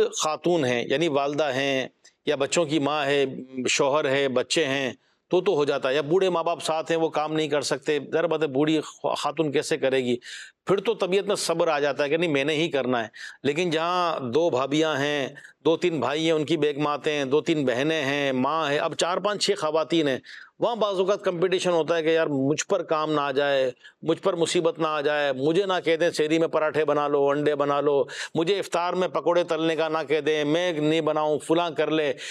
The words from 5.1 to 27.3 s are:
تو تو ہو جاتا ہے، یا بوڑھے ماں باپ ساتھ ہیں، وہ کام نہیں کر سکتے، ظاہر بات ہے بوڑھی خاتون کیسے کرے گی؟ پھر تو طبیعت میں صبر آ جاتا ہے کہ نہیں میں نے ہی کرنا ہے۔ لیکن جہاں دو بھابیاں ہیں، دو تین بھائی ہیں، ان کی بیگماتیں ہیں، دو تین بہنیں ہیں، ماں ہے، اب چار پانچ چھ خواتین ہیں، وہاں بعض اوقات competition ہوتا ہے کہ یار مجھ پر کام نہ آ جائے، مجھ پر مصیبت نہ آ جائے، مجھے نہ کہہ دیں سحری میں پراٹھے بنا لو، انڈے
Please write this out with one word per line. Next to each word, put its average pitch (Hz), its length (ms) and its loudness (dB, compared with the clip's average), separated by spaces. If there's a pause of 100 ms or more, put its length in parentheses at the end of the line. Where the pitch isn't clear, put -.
تو 180 120 2
تو 185 120 2
ہو 147 120 2
جاتا 139 240 0
ہے، 131 60 2
یا 151 60 2
بوڑھے 185 280 2
ماں 165 140 0
باپ 160 200 -2
ساتھ 160 280 -2
ہیں، 165 80 2
وہ 160 100 2
کام 151 240 -2
نہیں 156 140 0
کر 143 140 0
سکتے، 147 380 -2 (140)
ظاہر 165 140 0
بات 156 140 0
ہے 156 60 0
بوڑھی 151 320 2 (380)
خاتون 147 340 -2
کیسے 147 260 0
کرے 131 260 2
گی؟ 123 120 0 (500)
پھر 190 120 2
تو 208 160 -2
طبیعت 196 320 0
میں 196 100 0
صبر 165 320 0
آ 151 120 2
جاتا 143 240 0
ہے 143 60 0
کہ 156 80 2
نہیں 170 140 0
میں 139 120 2
نے 151 100 -2
ہی 156 160 0
کرنا 127 340 0
ہے۔ 104 40 -8 (360)
لیکن 151 260 0
جہاں 165 500 0
دو 143 300 0
بھابیاں 139 480 0
ہیں، 143 300 -2 (380)
دو 160 120 4
تین 165 220 0
بھائی 143 260 -2
ہیں، 165 60 2
ان 156 140 2
کی 156 120 0
بیگماتیں 147 560 0
ہیں، 143 120 0
دو 139 160 2
تین 151 240 0
بہنیں 139 400 0
ہیں، 139 260 0
ماں 139 380 0
ہے، 143 80 0
اب 156 180 -2
چار 170 220 0
پانچ 196 260 -2
چھ 202 140 0
خواتین 156 500 0
ہیں، 127 100 0 (420)
وہاں 220 160 0
بعض 202 240 0
اوقات 190 240 0
competition 180 460 0
ہوتا 165 280 2
ہے 160 60 0
کہ 156 60 2
یار 160 180 2
مجھ 143 380 0
پر 185 180 0
کام 156 300 0
نہ 147 80 2
آ 143 100 -2
جائے، 135 400 2 (300)
مجھ 156 200 -2
پر 190 120 0
مصیبت 165 460 0
نہ 160 80 0
آ 156 140 -2
جائے، 147 300 0
مجھے 156 340 0
نہ 185 80 -2 (120)
کہہ 165 100 2
دیں 165 140 2
سحری 151 300 0
میں 160 80 2
پراٹھے 156 380 0
بنا 147 220 0
لو، 143 220 2
انڈے 147 260 2